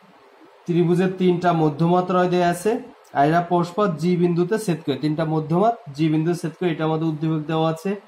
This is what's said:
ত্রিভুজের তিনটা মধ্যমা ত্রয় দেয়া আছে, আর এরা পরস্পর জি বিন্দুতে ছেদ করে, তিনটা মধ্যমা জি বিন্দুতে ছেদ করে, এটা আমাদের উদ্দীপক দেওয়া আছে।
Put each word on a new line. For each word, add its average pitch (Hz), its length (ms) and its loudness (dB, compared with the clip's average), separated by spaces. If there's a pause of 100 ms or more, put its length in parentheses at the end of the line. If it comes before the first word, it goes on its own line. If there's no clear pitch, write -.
(640)
ত্রিভুজের 175 540 2
তিনটা 175 300 2 (120)
মধ্যমা 160 460 2
ত্রয় 180 260 2
দেয়া 180 200 2
আছে, 190 180 -2 (460)
আর 139 100 4
এরা 170 140 2 (100)
পরস্পর 175 340 0 (160)
জি 175 100 2 (100)
বিন্দুতে 175 340 0 (100)
ছেদ 160 200 -2
করে, 135 180 -2
তিনটা 156 200 0 (100)
মধ্যমা 160 360 2 (260)
জি 156 180 0
বিন্দুতে 160 280 0
ছেদ 156 160 -6
করে, 180 160 -2
এটা 160 160 -4
আমাদের 160 220 -2
উদ্দীপক 156 300 -2 (100)
দেওয়া 160 220 0
আছে। 196 180 -6 (160)